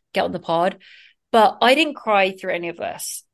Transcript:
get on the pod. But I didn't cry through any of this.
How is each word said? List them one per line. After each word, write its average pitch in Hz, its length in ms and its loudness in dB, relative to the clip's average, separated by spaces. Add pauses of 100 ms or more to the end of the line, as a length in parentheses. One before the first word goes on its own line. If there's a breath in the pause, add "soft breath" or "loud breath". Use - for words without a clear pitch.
(140)
get 185 120 0
on 175 80 -8
the 175 60 -8
pod. 170 420 -2 (500 loud breath)
But 214 300 4
I 240 120 6
didn't 302 220 0
cry 196 360 0
through 190 220 -8
any 175 140 -6
of 170 80 -10
this. - 480 -12 (100)